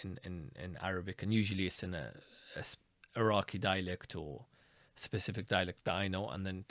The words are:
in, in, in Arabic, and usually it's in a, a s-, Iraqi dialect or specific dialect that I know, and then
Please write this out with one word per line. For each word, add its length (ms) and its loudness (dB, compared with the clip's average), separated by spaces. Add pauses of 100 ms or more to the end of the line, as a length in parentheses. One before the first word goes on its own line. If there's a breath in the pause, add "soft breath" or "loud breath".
in, 200 -6
in, 280 -8 (100)
in 200 -8
Arabic, 420 -2
and 100 4
usually 340 4
it's 160 -4
in 100 -4
a, 180 -6 (440)
a 40 -6
s-, 180 -8 (380)
Iraqi 440 4
dialect 560 0
or 300 -6 (500 soft breath)
specific 520 -4
dialect 380 2
that 100 2
I 120 2
know, 200 0
and 180 -4
then 240 -4